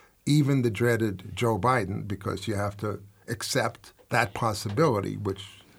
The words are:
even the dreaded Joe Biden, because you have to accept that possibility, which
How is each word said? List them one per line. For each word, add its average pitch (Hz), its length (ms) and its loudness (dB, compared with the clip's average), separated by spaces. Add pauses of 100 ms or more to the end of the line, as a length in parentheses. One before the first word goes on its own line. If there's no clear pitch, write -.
(260)
even 139 380 4
the 120 80 2
dreaded 113 640 0
Joe 113 240 2
Biden, 107 480 0
because 101 400 -6
you 110 80 -2
have 101 220 -2
to 107 220 -4 (280)
accept - 680 -4 (160)
that 113 240 2
possibility, 104 840 0
which 101 480 -6 (140)